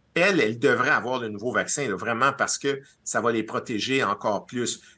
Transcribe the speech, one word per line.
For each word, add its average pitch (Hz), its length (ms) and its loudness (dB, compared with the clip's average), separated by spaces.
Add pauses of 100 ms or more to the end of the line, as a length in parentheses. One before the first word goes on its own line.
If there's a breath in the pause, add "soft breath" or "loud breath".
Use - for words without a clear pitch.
(120)
elles, 175 280 4
elles 117 180 0
devraient 123 300 4
avoir 123 320 0
le 113 80 -6
nouveau 107 240 -6
vaccin, 104 340 0
là, 98 80 -2
vraiment, 117 380 0
parce - 240 0
que 139 240 -2 (240 loud breath)
ça 117 160 0
va 117 100 2
les 113 120 0
protéger 120 600 -2
encore 101 420 0
plus. 123 360 -4 (160 loud breath)